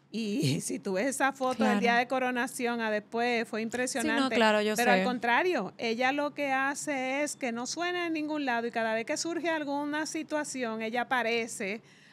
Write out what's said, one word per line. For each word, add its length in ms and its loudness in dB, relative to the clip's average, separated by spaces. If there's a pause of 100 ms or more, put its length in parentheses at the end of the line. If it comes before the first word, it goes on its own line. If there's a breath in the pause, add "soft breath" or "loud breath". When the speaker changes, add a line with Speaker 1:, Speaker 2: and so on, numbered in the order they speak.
(120)
Speaker 1:
Y 480 0
<laughs> 20 -6
si 180 -4
tú 140 -4
ves 120 0
esa 280 0
foto 300 0
del 100 4
Speaker 2:
Claro. 80 2
Speaker 1:
día 160 4
de 100 2
coronación 760 -2
a 80 0
después, 580 0
fue 140 -4
impresionante. 560 0
Speaker 2:
Sí, 60 4
no, 80 2
claro, 280 6
yo 160 2
Speaker 1:
Pero 160 4
Speaker 2:
sé. 100 6
Speaker 1:
al 40 2
contrario, 720 2
ella 360 0
lo 200 -2
que 180 -2
hace 680 -2
es 140 -2
que 160 -4
no 160 -6
suena 400 -2
en 60 -2
ningún 300 -2
lado 220 0
y 60 -2
cada 240 0
vez 100 -2
que 120 -2
surge 340 -2
alguna 560 -2
situación, 720 -4
ella 200 -2
aparece 800 -2 (320 soft breath)